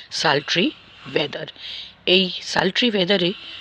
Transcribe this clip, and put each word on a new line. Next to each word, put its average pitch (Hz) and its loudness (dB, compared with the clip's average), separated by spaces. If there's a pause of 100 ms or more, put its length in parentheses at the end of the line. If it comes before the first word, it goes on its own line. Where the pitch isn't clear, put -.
(120)
sultry 165 2 (440)
weather। 151 -2 (600)
এই 185 4 (240)
sultry 190 2
ওয়েদারে 185 2 (280)